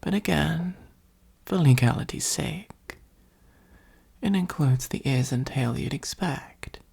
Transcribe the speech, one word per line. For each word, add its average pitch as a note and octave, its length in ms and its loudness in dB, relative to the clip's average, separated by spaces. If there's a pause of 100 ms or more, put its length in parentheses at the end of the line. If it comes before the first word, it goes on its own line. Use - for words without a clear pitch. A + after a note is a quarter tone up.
But G3+ 140 -2
again, E3 600 0 (680)
for - 120 -4
legality's B2+ 720 4
sake, - 720 -8 (1200)
it G3+ 140 0
includes D3 540 2
the - 200 -6
ears B2+ 240 2
and B2+ 140 -2
tail A#2+ 320 -2
you'd - 160 -4
expect - 840 -8 (120)